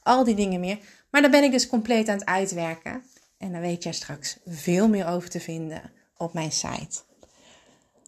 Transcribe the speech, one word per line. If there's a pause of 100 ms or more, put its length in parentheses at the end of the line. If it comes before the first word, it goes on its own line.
al
die
dingen
meer. (340)
Maar
dan
ben
ik
dus
compleet
aan
het
uitwerken. (340)
En
daar
weet
jij
straks
veel
meer
over
te
vinden (260)
op
mijn
site. (1080)